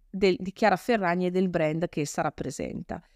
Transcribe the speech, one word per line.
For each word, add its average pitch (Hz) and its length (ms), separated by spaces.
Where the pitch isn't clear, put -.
del, 190 300
di 185 140
Chiara 196 240
Ferragni 185 480
e 180 60
del 185 180
brand 165 400
che 160 120
essa 147 200
rappresenta. - 800